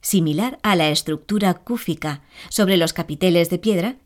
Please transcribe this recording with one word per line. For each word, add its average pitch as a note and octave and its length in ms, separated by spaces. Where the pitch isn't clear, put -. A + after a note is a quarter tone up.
similar E3 600
a G#3 140
la D#3+ 140
estructura F3+ 640
cúfica, D#3+ 680
sobre G3 280
los E3 160
capiteles E3+ 560
de F3 80
piedra G3+ 380